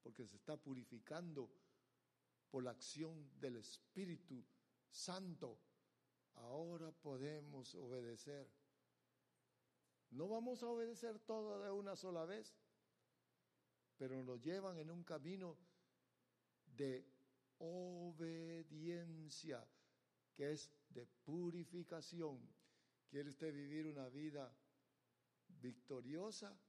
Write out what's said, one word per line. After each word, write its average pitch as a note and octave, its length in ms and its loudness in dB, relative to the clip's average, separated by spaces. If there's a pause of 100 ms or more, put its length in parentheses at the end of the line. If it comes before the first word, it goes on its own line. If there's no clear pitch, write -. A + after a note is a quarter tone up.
porque B2 240 -6
se G2+ 120 -10
está D3+ 180 0
purificando C#3 960 -2 (960)
por C3 140 4
la B2 80 4
acción D3 640 -2
del C3 200 2
Espíritu D3 840 -2 (480)
Santo. F3 720 0 (760)
Ahora D#3+ 580 -2
podemos D3 800 -2
obedecer. B2+ 760 -2 (1600)
No D3+ 180 2
vamos A3+ 340 4
a A#3 40 2
obedecer A#3 520 2
todo G#3+ 420 2
de G3+ 100 2
una G3 260 2
sola F3 280 2
vez, G#3+ 300 -4 (1400)
pero C3 260 0
nos B2+ 180 0
llevan F#3 360 4
en D#3 120 -2
un E3+ 140 -2
camino E3+ 540 -2 (1080)
de C3 400 2 (540)
obediencia, E3 2000 -2 (680)
que D3 200 4
es - 180 -2 (180)
de A#2+ 160 -6
purificación. E3 1300 0 (720)
¿Quiere C#3+ 200 2
usted D#3+ 240 2
vivir D3 340 2
una C#3 220 0
vida C#3+ 460 -2 (920)
victoriosa? D3 1120 -2 (120)